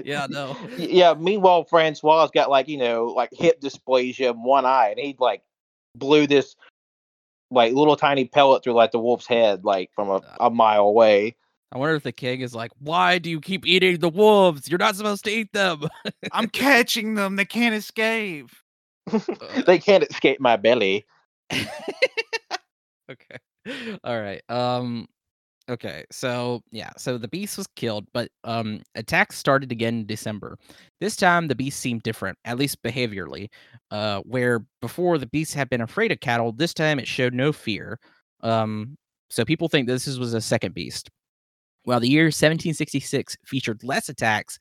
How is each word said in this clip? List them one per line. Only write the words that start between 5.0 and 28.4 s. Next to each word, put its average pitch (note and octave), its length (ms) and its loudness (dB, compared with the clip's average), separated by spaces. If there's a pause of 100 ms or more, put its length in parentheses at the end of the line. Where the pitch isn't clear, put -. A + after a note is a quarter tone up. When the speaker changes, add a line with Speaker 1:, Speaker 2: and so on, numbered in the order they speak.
Speaker 2:
like, A2+ 240 0 (520)
blew C#3+ 320 4
this, C#3 280 2 (960)
like, A#2+ 220 4
little D3 220 4
tiny C#3 300 0
pellet C#3 380 4
through, B2 100 -2
like, A#2 180 6
the A#2 80 -2
wolf's A#2 280 -2
head, G#2+ 380 2
like, F#2+ 280 0
from G2+ 160 -4
a, F#2+ 80 2
Speaker 1:
Uh, - 240 -10
Speaker 2:
a A#2+ 80 4
mile G#2+ 360 4
away. G#2+ 500 6 (380)
Speaker 1:
I B2 40 -10
wonder D3+ 180 0
if C#3+ 80 -6
the B2+ 80 -6
king C3 300 -8
is B2 140 -10
like, A2+ 240 -10
"Why F3+ 380 0
do E3+ 120 -6
you D#3+ 100 -6
keep E3+ 260 -8
eating F3+ 340 2
the E3+ 100 0
wolves? F#3+ 600 4
You're F3+ 100 -2
not G#3+ 160 0
supposed G#3 300 -4
to G#3 60 -2
eat A3 220 -4
them." F3+ 300 -2 (200)
<laughs> - 300 -12
Speaker 3:
"I'm G#3+ 160 -2
catching A#3 640 0
them. G3 220 -2
They G3 80 -2
can't A3+ 300 -2
escape." G#3+ 760 -6 (600)
Speaker 1:
Uh, A3 80 0
Speaker 2:
<laughs> - 460 -6
"They F3 140 6
can't F#3+ 240 4
escape C3+ 380 0
my A#2+ 160 4
belly." G#2 480 2 (440)
Speaker 1:
<laughs> - 60 -8 (1500)
Okay. A3+ 960 -16
All A#2 160 -6
right. G2+ 280 -10
Um, B2 560 -4 (640)
okay. G2+ 420 -10
So, B2 500 -6 (100)
yeah. G#2+ 260 -14
So B2 200 -6
the A2+ 100 -10
beast G3 300 -10
was - 180 -10
killed, G#2+ 380 -6
but, A#2 160 -6 (160)